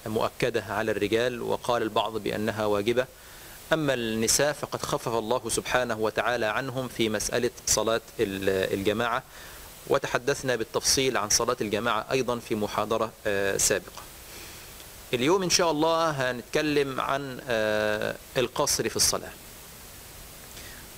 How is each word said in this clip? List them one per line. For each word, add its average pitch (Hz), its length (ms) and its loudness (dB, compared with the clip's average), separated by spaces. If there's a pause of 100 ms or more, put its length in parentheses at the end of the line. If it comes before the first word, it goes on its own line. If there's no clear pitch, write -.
مؤكدة 113 640 0
على 110 220 0
الرجال، 113 520 2
وقال 113 400 0
البعض 110 340 0
بأنها 107 500 -2
واجبة. 107 400 2 (680)
أما 147 220 2
النساء 113 580 2
فقد - 300 -6
خفف 139 320 -2
الله 117 340 0
سبحانه 117 500 0
وتعالى 110 480 2
عنهم 123 420 -2
في 113 200 2
مسألة 117 420 0 (160)
صلاة 113 340 2 (200)
ال-، 95 580 2
الجماعة، 117 440 0 (640)
وتحدثنا 135 680 2
بالتفصيل 117 600 2
عن 104 140 0
صلاة 120 300 2
الجماعة 107 500 0
أيضًا 123 280 2
في 113 160 -4
محاضرة، 107 580 0 (140)
آه، 101 300 2
سابقة. - 460 0 (1120)
اليوم 156 280 4
إن 175 80 0
شاء 175 200 4
الله 160 400 4
هنتكلم 135 920 0
عن، 135 480 -2
آه، 107 680 2 (220)
القصر 123 520 2
في - 80 -4
الصلاة، - 340 2 (1700)